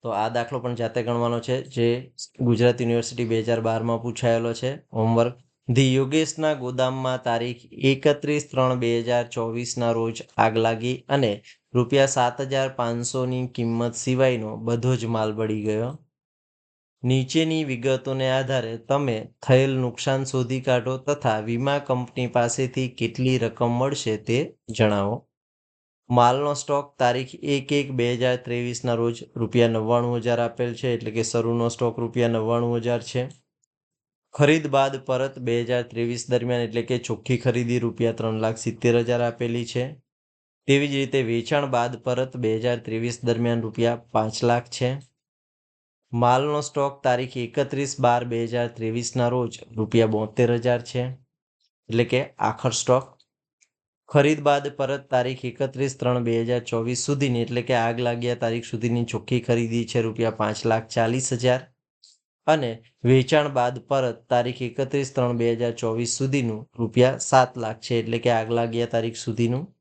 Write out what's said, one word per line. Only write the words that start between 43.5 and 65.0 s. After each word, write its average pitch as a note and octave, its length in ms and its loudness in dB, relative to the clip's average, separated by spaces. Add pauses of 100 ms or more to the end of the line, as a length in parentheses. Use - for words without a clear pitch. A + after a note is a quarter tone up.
રૂપિયા A#2 360 0 (120)
પાંચ A2 360 0
લાખ A#2+ 260 0
છે. B2+ 140 -2 (1200)
માલનો C3 560 2
સ્ટોક C#3 380 -2
તારીખ B2+ 400 0
એકત્રીસ C3+ 460 -2 (120)
બાર A#2+ 180 4 (100)
બે A#2 100 0 (100)
હજાર A#2+ 240 -2
ત્રેવીસના A#2+ 600 -2
રોજ A#2+ 160 -2 (260)
રૂપિયા A2 380 4
બોતેર A2 340 2 (160)
હજાર B2 140 2 (100)
છે, B2 120 -4 (840)
એટલે A#2 240 2
કે B2+ 80 2 (280)
આખર A#2 340 -2
સ્ટોક B2+ 240 2 (1040)
ખરીદ D3 360 4
બાદ C#3+ 180 2 (140)
પરત C3+ 240 -2 (100)
તારીખ B2+ 360 -2
એકત્રીસ C3+ 500 -4
ત્રણ B2 300 0
બે A#2 40 2 (160)
હજાર A#2+ 220 0
ચોવીસ A#2+ 380 -2
સુધીની, C3 380 0
એટલે A#2+ 220 -4
કે C3 120 2
આગ A#2 260 0
લાગ્યા A#2+ 380 -2
તારીખ A#2 260 -2
સુધીની A#2 420 -2
ચોખ્ખી A#2 360 -2
ખરીદી A#2 420 2
છે A#2+ 160 0
રૂપિયા A2+ 340 -2
પાંચ G#2+ 300 -2
લાખ A2+ 240 0
ચાલીસ A#2+ 340 0 (140)
હજાર B2+ 180 2 (840)
અને D3+ 240 2 (400)
વેચાણ C3+ 380 4 (100)
બાદ B2 180 0 (140)
પરત C3 280 0 (140)
તારીખ B2 360 0
એકત્રીસ C3+ 460 -4